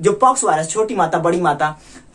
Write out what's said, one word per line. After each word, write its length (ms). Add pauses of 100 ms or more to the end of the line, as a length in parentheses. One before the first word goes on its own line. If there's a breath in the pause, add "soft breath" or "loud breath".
जो 120
pox 320
virus, 260
छोटी 240
माता, 240
बड़ी 220
माता, 380 (360 loud breath)